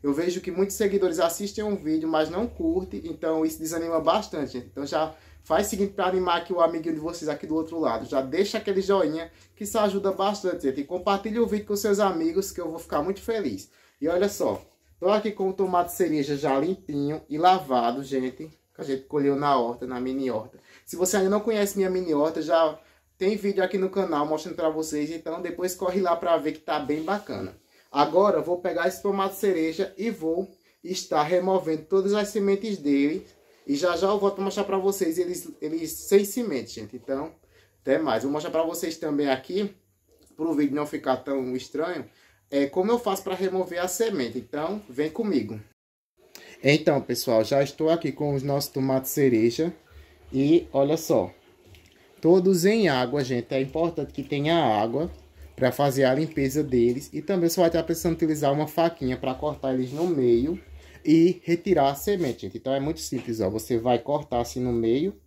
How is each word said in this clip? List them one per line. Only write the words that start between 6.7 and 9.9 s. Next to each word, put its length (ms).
de 40
vocês 300
aqui 160
do 80
outro 260
lado. 240
Já 160
deixa 380
aquele 240
joinha 500
que 80
isso 140
ajuda 340